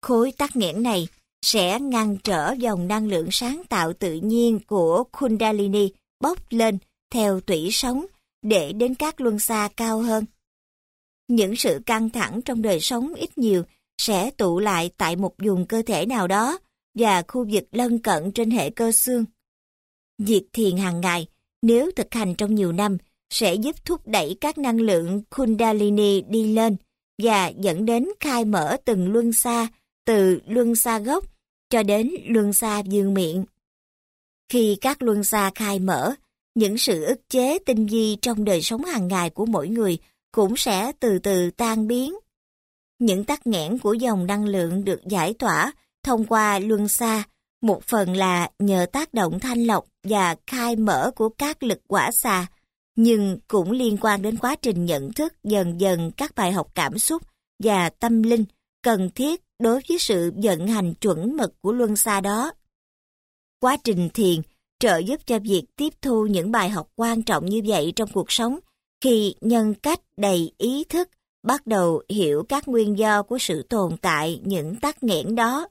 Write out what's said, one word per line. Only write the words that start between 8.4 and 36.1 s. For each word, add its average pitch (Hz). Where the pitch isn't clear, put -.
để 180
đến 240
các 302
luân 226
xa 214
cao 226
hơn. 220
Những 226
sự 170
căng 220
thẳng 214
trong 233
đời 196
sống 254
ít -
nhiều 202
sẽ 208
tụ 180
lại 180
tại 175
một 185
vùng 190
cơ 226
thể 185
nào 220
đó 226
và 208
khu 247
vực 202
lân 233
cận 190
trên 226
hệ 175
cơ 233
xương. 240
Việc 208
thiền 196
hàng 180
ngày, 175
nếu 233
thực -
hành 202
trong 208
nhiều 190
năm, 196
sẽ 190
giúp 240
thúc 330
đẩy 185
các 302
năng 240
lượng 190
Kundalini 208
đi 214
lên 220
và 208
dẫn 185
đến 233
khai 247
mở 202
từng 190
luân 233
xa, 233
từ 190
luân 233
xa 226
gốc 269
cho 226
đến 214
luân 214
xa 208
dương 202
miện. 185
Khi 220
các 269
luân 208
xa 202
khai 202
mở, 180